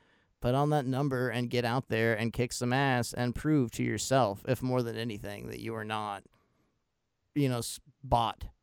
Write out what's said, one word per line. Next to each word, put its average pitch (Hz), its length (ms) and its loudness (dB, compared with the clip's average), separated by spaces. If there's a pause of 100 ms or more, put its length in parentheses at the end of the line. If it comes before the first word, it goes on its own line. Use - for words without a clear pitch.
(420)
Put 120 140 2
on 143 140 2
that 147 160 2
number 131 420 0
and 120 220 -2
get 120 160 0
out 123 240 -2
there 113 240 2
and 113 180 -2
kick 120 220 -2
some 123 180 -2
ass 131 400 2
and 123 240 -2
prove 147 360 2
to - 120 -4
yourself, 113 640 2
if 127 140 2
more 127 200 0
than 117 140 -4
anything, 110 520 -6
that 117 120 -8
you 113 160 -8
are 110 80 -6
not, 107 400 -6 (1120)
you 143 140 4
know, 123 80 0
s-, - 240 -6 (200)
bought, 120 440 2 (180)